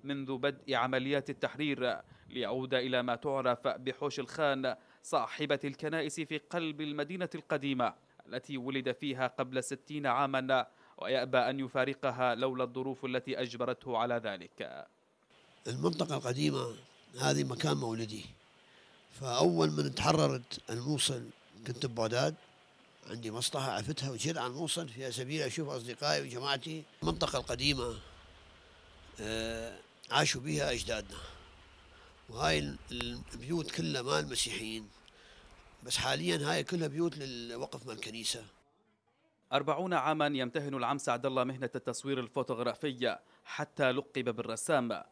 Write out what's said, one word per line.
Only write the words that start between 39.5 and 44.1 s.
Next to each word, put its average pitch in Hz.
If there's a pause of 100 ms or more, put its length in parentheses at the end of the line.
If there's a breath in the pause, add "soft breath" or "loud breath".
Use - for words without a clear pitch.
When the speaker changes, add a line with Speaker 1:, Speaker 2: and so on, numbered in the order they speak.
Speaker 1:
أربعون 151
عامًا 151
يمتهن 143
العم 131
سعد 123
الله 131
مهنة 131
التصوير 131
الفوتوغرافي 123 (280 soft breath)
حتى 147
لقب 127